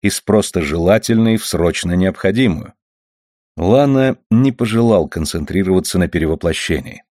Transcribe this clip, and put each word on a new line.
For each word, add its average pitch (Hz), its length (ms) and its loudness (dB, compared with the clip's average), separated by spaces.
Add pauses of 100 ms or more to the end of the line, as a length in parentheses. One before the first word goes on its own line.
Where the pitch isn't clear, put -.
из - 220 -4
просто 101 400 0
желательной 110 720 2
в - 80 -4
срочно 85 480 -2
необходимую». 95 800 0 (840)
Лана 131 580 2 (140)
не 127 200 4
пожелал 113 580 0
концентрироваться 90 920 -2
на 87 100 2
перевоплощении. 78 960 -4 (140)